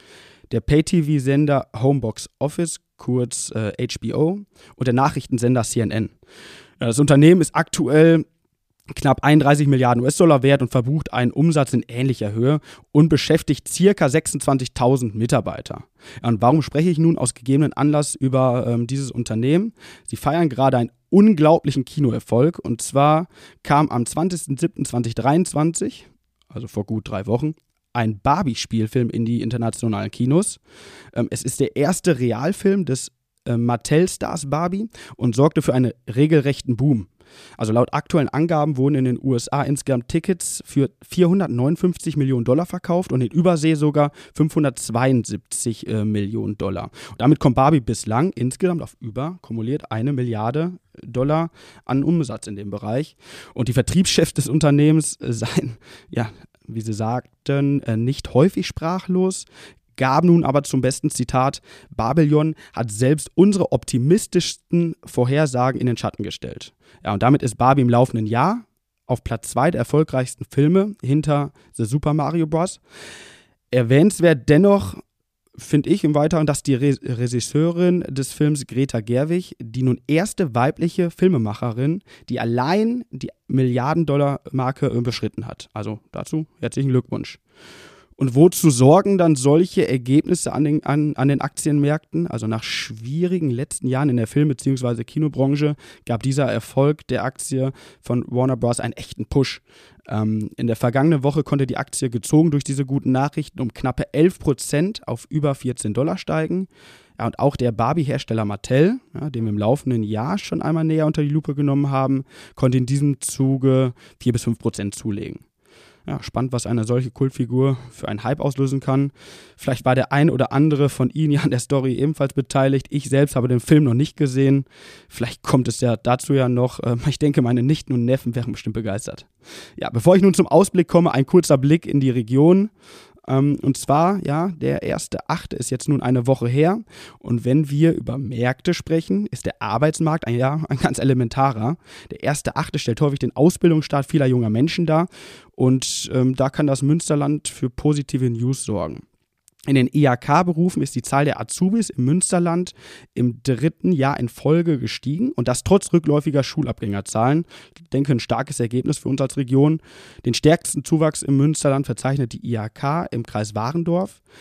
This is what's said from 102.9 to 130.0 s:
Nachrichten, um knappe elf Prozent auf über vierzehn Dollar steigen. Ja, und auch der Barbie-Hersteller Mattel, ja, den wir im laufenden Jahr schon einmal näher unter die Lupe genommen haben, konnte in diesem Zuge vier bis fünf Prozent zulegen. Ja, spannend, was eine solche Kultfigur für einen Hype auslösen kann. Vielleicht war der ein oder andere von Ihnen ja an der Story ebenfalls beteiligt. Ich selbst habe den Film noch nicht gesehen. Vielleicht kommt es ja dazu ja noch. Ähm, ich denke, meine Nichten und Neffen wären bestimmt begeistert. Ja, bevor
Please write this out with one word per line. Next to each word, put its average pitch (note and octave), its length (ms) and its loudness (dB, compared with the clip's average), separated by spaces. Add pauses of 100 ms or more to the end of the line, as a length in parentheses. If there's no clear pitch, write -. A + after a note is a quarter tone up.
Nachrichten, C#3 480 -4
um B2+ 140 -6
knappe - 400 -6
elf E3 260 2
Prozent D#3+ 680 -4
auf A#2 220 -8
über D3 240 -2
vierzehn A2+ 400 -6
Dollar D#3 240 -2
steigen. D#3+ 520 -4 (500)
Ja, A2 60 -4
und - 140 -6
auch C#3 180 0
der A#2+ 160 0
Barbie-Hersteller A#2+ 720 -2
Mattel, C#3+ 540 0 (140)
ja, D3 160 -8
den A#2+ 140 -6
wir A2 60 -2
im G#2 80 -2
laufenden A#2 460 0
Jahr A2 340 -4
schon - 240 -6
einmal D#3+ 240 -2
näher D#3 200 0
unter D#3 160 0
die D3 80 0
Lupe D3 240 -2
genommen C#3+ 360 0
haben, C3+ 340 0 (320)
konnte C3 220 2
in B2+ 80 2
diesem C#3 340 0
Zuge C3 720 0 (280)
vier B2 100 2
bis A#2 120 -2
fünf A#2 160 -2
Prozent G2+ 360 -6
zulegen. - 500 -8 (640)
Ja, C#3+ 140 -8
spannend, B2 300 -6
was B2 160 -4
eine A#2 160 -2
solche B2 260 -2
Kultfigur C3 680 -2 (120)
für - 180 -12
einen G#2 160 -8
Hype C#3 160 -2
auslösen C3+ 400 -2
kann. C3+ 320 -2 (460)
Vielleicht - 280 -6
war B2+ 100 2
der - 160 -2
ein D3 180 4
oder B2 220 0
andere C#3+ 380 2
von - 200 -2
Ihnen D3+ 220 0
ja C#3+ 100 2
an - 80 0
der B2 100 0
Story C3 360 -2
ebenfalls C#3+ 400 -2
beteiligt. C3+ 560 0
Ich C3 180 -4
selbst C#3 260 2
habe B2 120 2
den B2 120 2
Film D3+ 260 6
noch A#2 100 2
nicht C#3+ 200 0
gesehen. C3+ 500 2 (440)
Vielleicht - 320 -8
kommt B2 260 2
es - 140 -4
ja A#2 160 2
dazu B2+ 360 0
ja C3 140 4
noch. B2 360 0
Ähm, A#2+ 240 -2
ich C#3 100 -2
denke, D3 240 2
meine A#2+ 220 2
Nichten C#3+ 280 0
und A#2+ 140 0
Neffen B2 300 -2
wären A#2 160 -4
bestimmt G#2+ 240 -8
begeistert. G#2+ 500 -6 (520)
Ja, - 120 -4
bevor E3 260 6